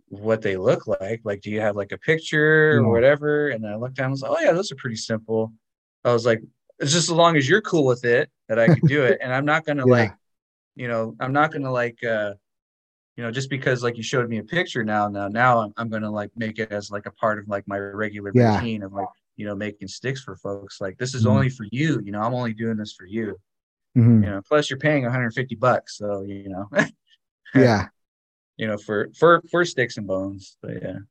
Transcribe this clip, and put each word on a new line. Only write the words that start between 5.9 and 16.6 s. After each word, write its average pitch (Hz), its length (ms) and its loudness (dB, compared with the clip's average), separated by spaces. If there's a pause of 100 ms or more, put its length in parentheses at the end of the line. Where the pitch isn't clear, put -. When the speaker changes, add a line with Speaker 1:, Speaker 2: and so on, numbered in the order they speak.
Speaker 1:
I 120 80 4
was 117 120 0
like, 110 160 2 (380)
"It's 143 140 0
just 170 160 2
as 170 60 -2
long 170 220 6
as 135 120 2
you're 208 120 4
cool 160 240 2
with 127 200 2
it 120 260 2 (180)
that 113 100 0
I 113 100 6
could 151 180 6
do 143 180 2
it." - 140 2
Speaker 2:
<laughs> - 40 -12
Speaker 1:
And 127 100 -4
I'm 139 120 0
not 156 200 0
gonna, 143 200 -2
Speaker 2:
Yeah. 127 60 8
Speaker 1:
like, 117 240 2 (600)
you 123 120 -10
know, 113 320 -4
I'm 131 140 -4
not 151 200 2
gonna, 135 180 -6
like, 120 320 -2
uh, 107 320 -2 (800)
you 120 80 -10
know, 113 80 -6
just 135 180 -6
because, 127 340 -2
like, 120 140 -2
you 110 60 -8
showed 123 260 -2
me 113 100 -4
a 104 40 -8
picture 165 400 -4
now, 107 240 0
now, 101 200 -6
now 120 320 2
I'm, 104 180 -4
I'm 117 120 -6
gonna, 110 220 -6
like, 104 240 -6
make 110 240 -8
it 110 120 -6